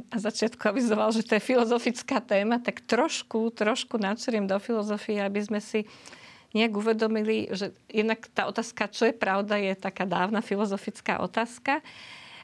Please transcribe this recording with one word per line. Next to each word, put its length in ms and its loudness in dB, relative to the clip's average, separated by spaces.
na 160 -4
začiatku 400 -2
avizoval, 480 2
že 160 0
to 80 2
je 100 4
filozofická 760 2
téma, 400 2
tak 240 -6
trošku, 640 0
trošku 480 -2
načriem 480 0
do 160 0
filozofie, 560 -2
aby 240 -2
sme 160 -2
si 320 -4
nejak 200 4
uvedomili, 760 2
že 240 -4
jednak 440 0
tá 160 0
otázka, 400 -4
čo 240 2
je 60 0
pravda, 420 0
je 160 0
taká 320 -4
dávna 360 0
filozofická 800 -2
otázka. 640 -2